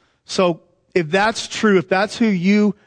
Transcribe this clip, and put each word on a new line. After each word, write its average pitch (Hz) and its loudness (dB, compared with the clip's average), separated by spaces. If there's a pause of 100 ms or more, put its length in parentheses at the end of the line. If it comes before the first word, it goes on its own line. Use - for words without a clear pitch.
(260)
So 175 -2 (340)
if 170 0
that's 202 -2
true, 208 2
if - -2
that's 196 -2
who 226 0
you, 202 0 (120)